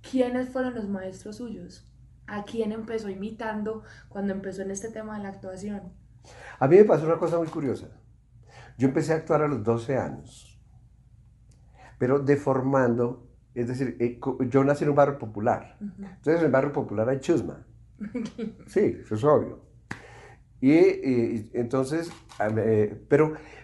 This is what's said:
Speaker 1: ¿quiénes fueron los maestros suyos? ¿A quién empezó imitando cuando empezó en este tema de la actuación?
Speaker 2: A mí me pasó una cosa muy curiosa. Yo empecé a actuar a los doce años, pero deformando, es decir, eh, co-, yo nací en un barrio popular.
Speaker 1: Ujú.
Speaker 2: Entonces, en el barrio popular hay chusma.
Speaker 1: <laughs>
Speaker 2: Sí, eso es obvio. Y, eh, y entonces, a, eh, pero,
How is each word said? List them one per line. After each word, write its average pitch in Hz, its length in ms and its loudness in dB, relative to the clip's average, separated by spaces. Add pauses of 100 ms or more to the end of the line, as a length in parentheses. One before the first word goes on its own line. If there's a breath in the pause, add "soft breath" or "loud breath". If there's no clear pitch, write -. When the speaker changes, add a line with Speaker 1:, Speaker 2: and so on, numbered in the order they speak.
Speaker 1:
¿quiénes 254 480 -2
fueron 254 240 -4
los 208 140 -8
maestros 190 480 -8
suyos? 196 540 -14 (360)
¿A 208 180 -10
quién 220 280 -4
empezó 220 360 -8
imitando 214 760 -8 (240 loud breath)
cuando 196 260 -4
empezó 190 280 -8
en 190 80 -6
este 196 200 -8
tema 214 260 -12
de 202 80 -10
la 190 60 -10
actuación? 185 640 -12 (680 loud breath)
Speaker 2:
A 135 100 2
mí 170 80 8
me 214 80 12
pasó 160 220 4
una 165 120 2
cosa 170 200 0
muy 165 100 -2
curiosa. 143 400 -4 (880 loud breath)
Yo 131 120 2
empecé 156 240 0
a 160 40 4
actuar 156 260 2
a 151 60 2
los 127 140 -2
doce 117 340 0
años, - 640 -8 (1400 loud breath)
pero 127 200 2
deformando, 131 1080 2 (260)
es 120 140 -4
decir, 127 320 -4
eh, 120 180 -2
co-, 135 260 -4
yo 135 200 4
nací 143 200 2
en 147 60 2
un 139 60 2
barrio 143 220 4
popular. 107 600 -4
Speaker 1:
Ujú. 202 240 -14
Speaker 2:
Entonces, - 360 -2
en 165 60 2
el 135 40 4
barrio 135 220 2
popular 110 360 -2
hay 135 120 -2
chusma. - 460 -2 (320)
Speaker 1:
<laughs> - 680 -10
Speaker 2:
Sí, - 360 0
eso - 120 -8
es 107 100 -4
obvio. 143 360 2 (1000 loud breath)
Y, 135 120 6
eh, 127 800 2
y 120 60 -4
entonces, 135 520 -2 (280)
a, 107 100 0
eh, 107 600 2
pero, 156 260 4 (300 loud breath)